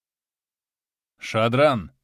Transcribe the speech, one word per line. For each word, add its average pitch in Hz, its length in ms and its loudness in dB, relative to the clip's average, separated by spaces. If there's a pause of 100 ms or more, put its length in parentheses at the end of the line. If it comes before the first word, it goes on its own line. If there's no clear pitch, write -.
(1160)
"Шадран!" — 117 760 0 (120)